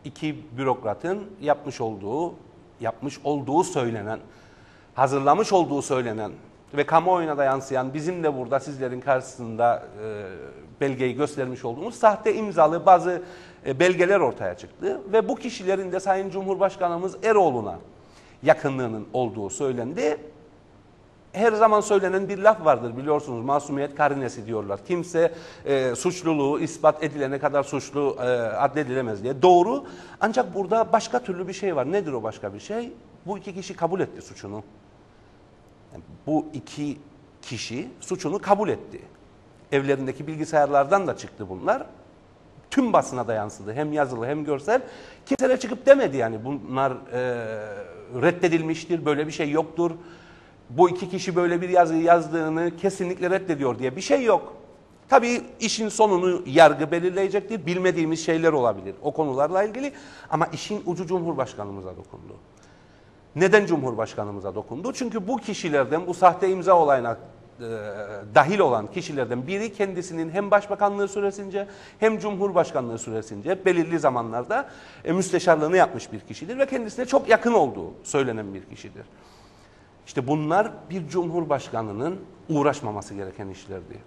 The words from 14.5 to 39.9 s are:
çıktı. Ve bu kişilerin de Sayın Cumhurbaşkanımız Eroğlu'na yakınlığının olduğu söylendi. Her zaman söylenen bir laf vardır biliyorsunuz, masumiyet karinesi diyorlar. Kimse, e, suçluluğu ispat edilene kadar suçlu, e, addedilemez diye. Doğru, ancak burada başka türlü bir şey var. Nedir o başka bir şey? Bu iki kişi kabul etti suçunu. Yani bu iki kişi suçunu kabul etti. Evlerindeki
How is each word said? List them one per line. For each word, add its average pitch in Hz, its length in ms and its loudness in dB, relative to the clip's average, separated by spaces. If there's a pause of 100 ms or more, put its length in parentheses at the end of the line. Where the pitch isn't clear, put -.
çıktı. 214 440 -8 (120)
Ve 220 160 4
bu 269 60 0
kişilerin 190 580 -4
de 180 80 -2
Sayın 190 300 0
Cumhurbaşkanımız 185 960 -2
Eroğlu'na 139 540 2 (640)
yakınlığının 131 680 2
olduğu 110 380 -4
söylendi. 147 680 -2 (1160)
Her 220 200 2
zaman 214 280 6
söylenen 190 480 2
bir 196 100 -4
laf 208 260 4
vardır 120 320 2
biliyorsunuz, 139 480 -2
masumiyet 143 500 -2
karinesi 135 520 0
diyorlar. 101 380 -4
Kimse, 170 500 0 (300)
e, 135 300 0
suçluluğu 156 680 0
ispat 156 440 2
edilene 139 340 -2
kadar 143 240 2
suçlu, 139 580 -2
e, 127 40 -2 (160)
addedilemez 123 840 -2
diye. 127 200 -2
Doğru, 180 420 6 (360)
ancak 214 340 0
burada 214 380 0
başka 233 300 0
türlü 180 260 -6
bir 190 40 -8
şey 185 240 -2
var. 135 160 0
Nedir 180 200 -2
o 117 100 -4
başka 104 320 -6
bir 101 60 -12
şey? 233 320 -8 (340)
Bu 196 120 -6
iki 190 160 -12
kişi 180 220 -10
kabul 170 240 -2
etti - 220 -4
suçunu. 104 400 -12 (1300)
Yani - 120 -18 (220)
bu 151 260 0
iki 147 460 -10 (440)
kişi 123 460 -10 (120)
suçunu 185 380 -6
kabul 202 300 2
etti. - 320 -8 (720)
Evlerindeki 135 540 -2